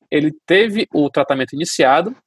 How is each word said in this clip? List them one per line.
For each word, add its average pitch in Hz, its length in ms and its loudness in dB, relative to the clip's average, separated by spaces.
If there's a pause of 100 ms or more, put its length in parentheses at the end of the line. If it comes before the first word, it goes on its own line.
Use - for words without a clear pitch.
(100)
ele 151 240 0 (100)
teve 208 480 2
o 147 160 0
tratamento 135 460 -4
iniciado 156 600 0 (120)